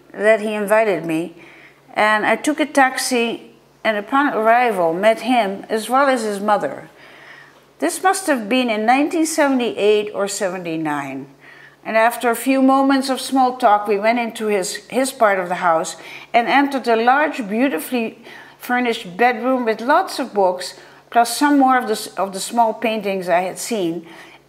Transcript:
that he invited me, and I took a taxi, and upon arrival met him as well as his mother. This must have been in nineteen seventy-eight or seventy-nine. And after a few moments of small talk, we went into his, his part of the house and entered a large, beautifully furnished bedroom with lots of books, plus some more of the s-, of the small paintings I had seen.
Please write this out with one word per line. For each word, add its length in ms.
that 280
he 140
invited 500
me, 300
and 300
I 120
took 240
a 60
taxi, 840
and 140
upon 360
arrival 600
met 280
him 460
as 220
well 160
as 160
his 160
mother. 500
This 200
must 280
have 200
been 220
in 160
nineteen 400
seventy-eight 880
or 140
seventy-nine. 1000
And 140
after 320
a 80
few 240
moments 480
of 140
small 340
talk, 320
we 100
went 200
into 300
his, 400
his 240
part 260
of 100
the 160
house 320
and 160
entered 400
a 80
large, 540
beautifully 720
furnished 580
bedroom 480
with 160
lots 380
of 160
books, 440
plus 260
some 240
more 200
of 80
the 100
s-, 120
of 160
the 40
small 360
paintings 560
I 100
had 180
seen. 480